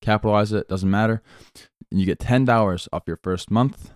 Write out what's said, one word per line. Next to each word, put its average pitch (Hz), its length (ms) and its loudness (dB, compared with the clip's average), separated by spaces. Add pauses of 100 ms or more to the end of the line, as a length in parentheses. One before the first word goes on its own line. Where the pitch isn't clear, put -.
Capitalize 104 520 0
it, - 160 -4
doesn't 95 200 -2
matter. 110 320 0 (680)
And 95 80 0
you 95 60 2
get 92 140 -2
ten 127 260 2
dollars 107 480 2
off 90 140 -6
your 82 140 -8
first 92 300 -4
month. 123 440 -2